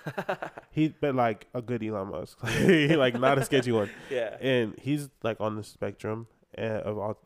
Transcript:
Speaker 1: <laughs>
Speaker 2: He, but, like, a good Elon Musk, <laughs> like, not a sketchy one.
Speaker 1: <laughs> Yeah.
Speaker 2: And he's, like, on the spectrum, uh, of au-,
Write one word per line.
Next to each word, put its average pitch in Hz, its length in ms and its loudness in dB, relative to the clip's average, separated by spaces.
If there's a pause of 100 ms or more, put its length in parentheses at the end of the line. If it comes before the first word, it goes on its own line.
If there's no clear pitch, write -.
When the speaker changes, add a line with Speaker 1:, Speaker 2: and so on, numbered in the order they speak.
Speaker 1:
<laughs> 156 160 -8 (480)
Speaker 2:
He, 156 200 2
but, 143 260 -2
like, 117 400 0
a 127 60 -4
good 117 220 -4
Elon 104 280 -4
Musk, 90 320 -10
<laughs> - 0 -
like, 143 760 4
not 135 200 6
a 131 60 2
sketchy 123 260 2
one. 104 180 2 (100)
Speaker 1:
<laughs> - 120 -16
Yeah. 120 280 -4
Speaker 2:
And 123 400 0
he's, 143 300 -4 (140)
like, 110 180 -2
on 107 140 0
the 107 80 -6
spectrum, 110 640 -8 (280)
uh, - 60 -8
of 107 380 -4
au-, 104 260 -4